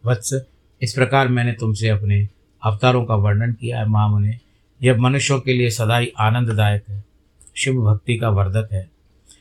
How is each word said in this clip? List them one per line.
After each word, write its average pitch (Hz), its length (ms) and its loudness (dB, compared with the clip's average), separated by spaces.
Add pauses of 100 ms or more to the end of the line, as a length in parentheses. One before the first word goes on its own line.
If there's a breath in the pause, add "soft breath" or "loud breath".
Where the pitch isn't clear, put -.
वत्स, 123 300 -2 (480)
इस 120 120 -4
प्रकार 135 360 2
मैंने 120 240 0
तुमसे 110 360 -2
अपने 101 380 2 (360)
अवतारों 120 420 2
का 110 120 0
वर्णन 104 360 0
किया 117 260 -8
है। 107 80 -2
महामुने, 107 500 2 (440)
यह 123 160 4
मनुष्यों 131 420 0
के 131 140 -2
लिए 123 160 0
सदा 113 280 0
ही 120 220 -2
आनंददायक 107 720 0
है, 101 140 -10 (520)
शिव 131 280 -2
भक्ति 107 340 2
का 113 120 -2
वर्धक 101 420 0
है 92 180 -6 (520 soft breath)